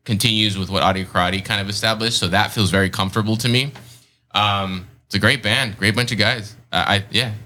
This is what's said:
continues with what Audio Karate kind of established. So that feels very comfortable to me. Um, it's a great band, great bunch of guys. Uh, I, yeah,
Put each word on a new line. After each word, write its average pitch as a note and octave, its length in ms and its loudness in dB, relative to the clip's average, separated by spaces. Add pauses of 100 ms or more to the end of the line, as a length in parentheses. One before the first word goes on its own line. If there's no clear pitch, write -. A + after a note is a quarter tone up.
continues G#2+ 520 0
with F2+ 120 -4
what F2+ 140 0
Audio F#2+ 220 2
Karate F#2+ 380 0
kind G#2+ 180 -2
of G2 80 -6
established. A2+ 500 -2
So F#2+ 80 0
that G2 240 0
feels G2+ 200 2
very F#2+ 180 4
comfortable G#2 480 -2
to A#2+ 120 -2
me. C3 220 0 (600)
Um, G2 560 0 (180)
it's - 100 -6
a G2 40 0
great A#2 240 2
band, A2 340 -2
great G2+ 180 2
bunch A#2+ 160 0
of A2+ 60 -2
guys. G#2+ 380 -2 (160)
Uh, - 160 0
I, G2+ 240 2
yeah, A2+ 200 0 (140)